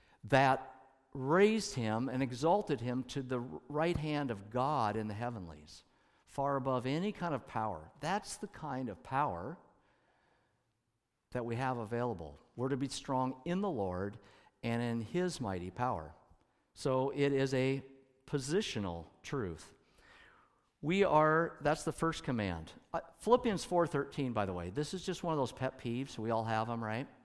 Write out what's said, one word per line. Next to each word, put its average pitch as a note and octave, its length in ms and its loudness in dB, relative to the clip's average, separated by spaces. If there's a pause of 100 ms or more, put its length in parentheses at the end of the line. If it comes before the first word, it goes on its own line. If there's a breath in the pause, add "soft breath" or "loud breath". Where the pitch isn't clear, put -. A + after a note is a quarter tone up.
(240 soft breath)
that C3+ 500 6 (400)
raised F#3 600 4
him A#2 340 0
and B2+ 140 0
exalted C#3 580 0
him B2 220 -2
to - 180 -6
the B2 200 -2 (280)
right D#3 280 0
hand D3 340 -2
of G2+ 180 -6
God B2 460 2
in A2 120 -2
the G#2 60 -4
heavenlies, F#2 720 -8 (420 soft breath)
far C#3 300 -2
above B2+ 320 0
any E3+ 240 0
kind E3+ 240 -2
of A2+ 120 -6
power. F#2+ 520 -4
That's F#3+ 380 -4
the G#3 100 -8
kind C3 420 -6
of F#2 140 -10
power C3 540 -2 (1700 soft breath)
that B2 140 -2
we A#2 120 -2
have C3 200 0
available. G#2+ 600 -4 (160)
We're B2+ 140 0
to C#3 80 2
be C3+ 100 -2
strong C3 580 -2
in F3+ 160 0
the G#3 80 0
Lord G2+ 480 -2 (460 loud breath)
and A#2 180 0
in A#2 200 0
his E3+ 380 -2
mighty F#2 300 -4
power. F#2 460 -4 (580)
So C3 360 0
it C#3 240 2
is C3+ 220 2
a C3+ 280 2 (420)
positional B2 800 -2 (160)
truth. F#2+ 520 -6 (1120 soft breath)
We F#3 200 4
are, D#3 580 6
that's D3 220 2
the D#3 80 0
first - 320 0
command. F#2+ 480 -2 (220)
Uh, E3 60 -2 (180)
Philippians A#3 480 2
four E3+ 220 4
thirteen, C#3 440 -2
by G#2+ 140 2
the F#2+ 80 -2
way, F2 160 -4
this D3 240 -4
is F3+ 100 -8
just - 200 -4
one E3 100 -2
of D3+ 60 0
those B2 120 0
pet - 280 -6
peeves. B2 400 -4
We A2+ 100 -2
all A2+ 140 2
have A2+ 260 0
'em, A#2 140 -4
right? A2+ 240 -4 (180)